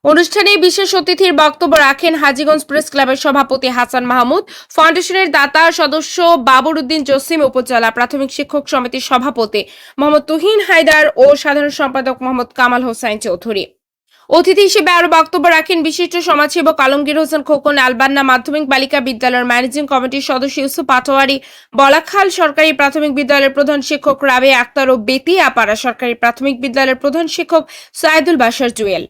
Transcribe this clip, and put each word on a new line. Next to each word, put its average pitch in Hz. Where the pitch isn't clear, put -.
অনুষ্ঠানে 349
বিশেষ 370
অতিথির 359
বক্তব্য 302
রাখেন 320
হাজীগঞ্জ 294
প্রেস 302
ক্লাবের 269
সভাপতি 269
হাসান 247
মাহমুদ, 254
ফাউন্ডেশনের 339
দাতা 285
সদস্য 302
বাবর 262
উদ্দিন 302
জসিম, 277
উপজেলা 247
প্রাথমিক 262
শিক্ষক 285
সমিতির 254
সভাপতি 240
মোহাম্মদ 302
তুহিন 349
হায়দার 311
ও -
সাধারণ 285
সম্পাদক 262
মোহাম্মদ 247
কামাল 247
হোসাইন 226
চৌধুরী। 226
অতিথি 359
হিসেবে 359
আরো 330
বক্তব্য 320
রাখেন 320
বিশিষ্ট 339
সমাজসেবক 302
আলমগীর 285
হোসেন 311
খোকন, 285
আলবান্না 269
মাধ্যমিক 285
বালিকা 269
বিদ্যালয়ের 247
ম্যানেজিং 254
কমিটির 262
সদস্য 269
ইউসুফ 277
পাটোয়ারি, 269
বলাখাল 311
সরকারি 311
প্রাথমিক 285
বিদ্যালয়ের 277
প্রধান 285
শিক্ষক 285
রাবে 254
আক্তার 269
ও -
বেতিয়াপাড়া 262
সরকারি 240
প্রাথমিক 262
বিদ্যালয়ের 262
প্রধান 285
শিক্ষক 330
সাইদুল 320
বাশার 240
জুয়েল। 196